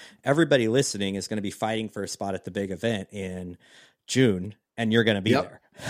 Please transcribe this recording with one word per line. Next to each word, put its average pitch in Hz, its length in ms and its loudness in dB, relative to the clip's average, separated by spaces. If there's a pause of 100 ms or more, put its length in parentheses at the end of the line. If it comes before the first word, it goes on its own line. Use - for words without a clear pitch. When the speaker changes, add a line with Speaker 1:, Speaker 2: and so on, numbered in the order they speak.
(240)
Speaker 1:
everybody 143 440 4
listening 101 460 0
is 95 120 -4
gonna 107 160 -4
be 101 80 -4
fighting 110 380 -4
for 101 140 -8
a 92 60 -6
spot 98 260 -6
at 92 100 -8
the 95 60 -10
big 95 200 -4
event 98 420 -4
in 92 440 -10 (500)
June, 107 480 2 (220)
and 110 160 0
you're 117 120 6
gonna 104 180 4
be 107 80 2
Speaker 2:
Yep. 139 140 4
Speaker 1:
there. - 160 -16 (300)